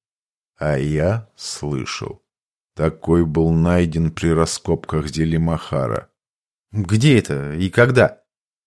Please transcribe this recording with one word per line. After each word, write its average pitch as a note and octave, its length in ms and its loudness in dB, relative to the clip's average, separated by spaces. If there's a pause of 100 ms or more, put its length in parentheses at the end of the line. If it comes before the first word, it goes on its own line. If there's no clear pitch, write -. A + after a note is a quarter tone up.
(580)
А D2+ 200 -2
я D#2 580 -2
слышал. - 840 -8 (520)
Такой E2 520 0
был D#2+ 260 2
найден E2 580 2
при - 180 -4
раскопках D#2+ 760 -2
Зелимахара. D#2+ 1040 -2 (600)
Где G#2+ 460 2
это C#2+ 340 -4
и F2+ 160 -2
когда? A#2+ 540 4 (440)